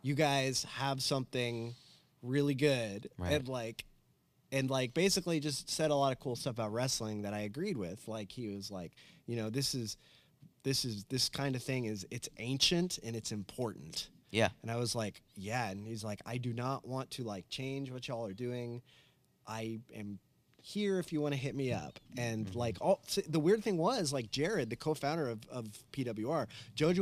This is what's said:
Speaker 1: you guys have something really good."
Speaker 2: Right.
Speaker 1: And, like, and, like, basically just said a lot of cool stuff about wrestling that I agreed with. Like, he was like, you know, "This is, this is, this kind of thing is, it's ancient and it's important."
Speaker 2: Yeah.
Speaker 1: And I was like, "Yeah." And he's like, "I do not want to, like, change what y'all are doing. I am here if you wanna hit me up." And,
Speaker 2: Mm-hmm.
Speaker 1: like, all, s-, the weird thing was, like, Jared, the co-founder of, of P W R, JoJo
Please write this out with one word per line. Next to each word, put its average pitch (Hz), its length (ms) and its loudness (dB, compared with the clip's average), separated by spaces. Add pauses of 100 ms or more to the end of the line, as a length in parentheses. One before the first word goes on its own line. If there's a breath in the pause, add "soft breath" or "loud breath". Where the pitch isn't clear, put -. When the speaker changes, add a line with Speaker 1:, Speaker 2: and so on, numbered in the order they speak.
Speaker 1:
you 139 140 0
guys 135 480 4 (100)
have 135 280 0
something 120 720 0 (460 loud breath)
really 143 340 2
good." 123 640 2
Speaker 2:
Right. - 160 2
Speaker 1:
And, 143 140 2
like, 117 380 -6 (640)
and, 135 180 2
like, 131 240 2
basically 170 460 4
just 143 300 -2
said 156 220 2
a 147 40 6
lot 139 160 6
of 127 80 -2
cool 127 160 -2
stuff 123 180 -2
about 110 180 -2
wrestling 110 520 0
that 101 100 -2
I 104 60 -2
agreed 139 380 -2
with. 95 300 -6
Like, 110 240 -6
he 123 240 -6
was 101 160 -8
like, 90 200 -8 (340 loud breath)
you 117 120 -2
know, 110 120 0
"This 139 240 0
is, 120 240 -4 (680 soft breath)
this 135 220 2
is, 107 200 -4
this 127 240 0
kind 139 260 0
of 123 80 -4
thing 127 220 0
is, 107 260 -2
it's 123 160 -8 (100)
ancient 170 680 2
and 113 120 -4
it's 113 160 -6
important." - 760 -4 (220)
Speaker 2:
Yeah. 110 180 6 (120)
Speaker 1:
And 113 100 -8
I 117 40 0
was 120 200 0
like, 110 260 -2 (140)
"Yeah." 107 340 -2
And 101 180 -6
he's 113 160 -6
like, 104 220 -6
"I 120 120 -4
do 120 160 -2
not 123 340 -4
want 131 240 -6
to, 131 120 -6
like, 101 260 -6
change 135 420 -6
what 127 160 -10
y'all 117 200 -4
are 95 60 -6
doing. 120 480 -4 (680 soft breath)
I 110 320 -6 (140)
am 104 260 -10 (420)
here 202 380 0
if 170 140 -4
you 151 80 2
wanna 147 160 2
hit 131 180 -2
me 131 180 2
up." 80 260 -4 (180)
And, 113 300 0
Speaker 2:
Mm-hmm. 95 120 -6
Speaker 1:
like, 113 220 0
all, 190 260 4
s-, - 200 0
the 160 120 4
weird 202 240 6
thing 202 140 2
was, 175 360 4
like, 120 180 -2
Jared, 151 380 2
the 117 60 -2
co-founder 151 520 0
of, 113 120 -2 (100)
of 123 160 -6 (260)
P 135 120 -2
W 113 260 0
R, 143 180 2 (300 loud breath)
JoJo 175 240 6